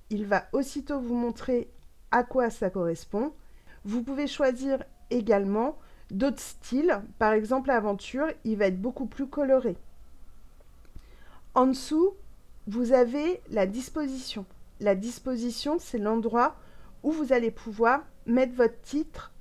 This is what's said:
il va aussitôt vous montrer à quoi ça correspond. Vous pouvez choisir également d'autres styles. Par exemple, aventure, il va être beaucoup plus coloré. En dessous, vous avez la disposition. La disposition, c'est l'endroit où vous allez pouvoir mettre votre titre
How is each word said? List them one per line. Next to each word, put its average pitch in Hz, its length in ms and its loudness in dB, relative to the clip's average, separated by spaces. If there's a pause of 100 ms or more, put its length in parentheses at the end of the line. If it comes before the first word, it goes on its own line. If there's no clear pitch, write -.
il 208 160 -4
va 196 280 2
aussitôt 277 460 -2
vous 240 160 -4
montrer 240 560 -2 (400)
à 240 140 4
quoi 247 240 2
ça 208 220 -2
correspond. 196 640 -2 (500)
Vous 226 180 -4
pouvez 277 240 -4
choisir 269 580 0 (240)
également 220 680 2 (320)
d'autres 226 320 0
styles. 277 580 0 (180)
Par 214 140 4
exemple, 254 380 2
aventure, 226 560 0 (180)
il 220 140 0
va 202 80 2
être 185 160 0
beaucoup 254 240 -4
plus 269 220 -6
coloré. 262 500 2 (1800)
En 262 140 6
dessous, 311 460 2 (520)
vous 233 260 0
avez 277 560 4
la 196 180 2
disposition. 254 800 -6 (360)
La 208 140 4
disposition, 240 840 -4
c'est - 200 -6
l'endroit 226 580 2 (460)
où 294 100 0
vous 294 200 0
allez 233 180 2
pouvoir 226 520 0 (240)
mettre 247 280 4
votre 233 280 4
titre - 580 -6